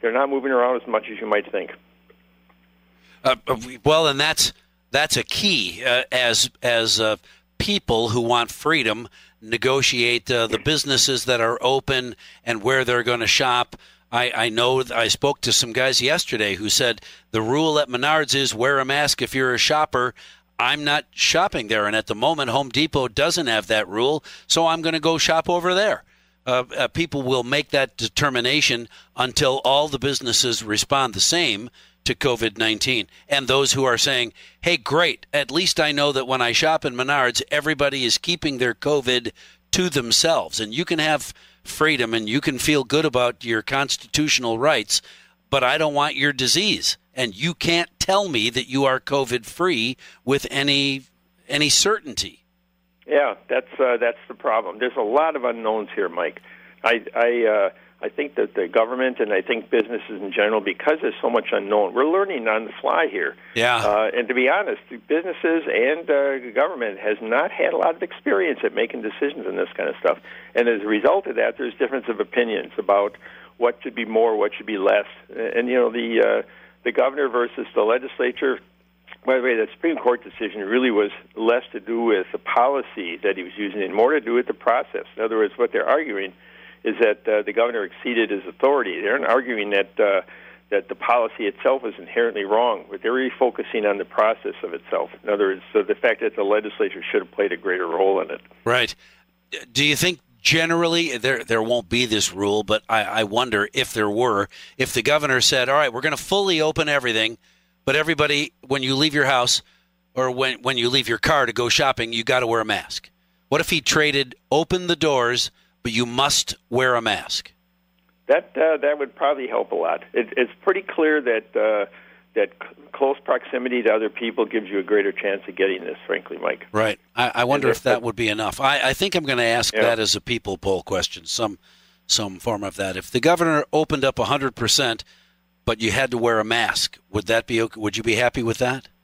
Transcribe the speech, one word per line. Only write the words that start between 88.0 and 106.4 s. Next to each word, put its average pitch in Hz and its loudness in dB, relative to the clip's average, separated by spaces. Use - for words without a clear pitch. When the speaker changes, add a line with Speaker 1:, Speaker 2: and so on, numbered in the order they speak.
Speaker 1:
his 98 -4
authority. 104 0
They're 107 0
not 160 -2
arguing 117 0
that, 98 -2
uh, 98 4
that 98 -2
the - -8
policy 117 0
itself 127 0
is 107 -6
inherently 104 -2
wrong, 107 2
but - -12
they're 110 0
really 127 -2
focusing 120 0
on 101 2
the 92 -4
process 107 0
of 90 -8
itself. 82 -4
In - -10
other 104 2
words, 95 -2
so 104 4
the 101 -2
fact 113 0
that 110 -4
the 107 0
legislature 101 -2
should 107 0
have 92 -14
played 101 0
a 90 -6
greater 92 -2
role 95 2
in 80 -6
it. - -10
Speaker 2:
Right. 120 0
D-, - -10
do 135 0
you 147 2
think 170 -2
generally 165 2
there, 123 0
there 113 2
won't 113 -2
be 120 2
this 107 0
rule, 101 0
but 107 0
I, 110 2
I 101 -2
wonder 107 0
if 131 -2
there 107 0
were, 104 0
if 131 -2
the 123 0
governor 143 2
said, 127 2
"All 135 2
right, 143 2
we're 117 -6
gonna 147 -2
fully 190 0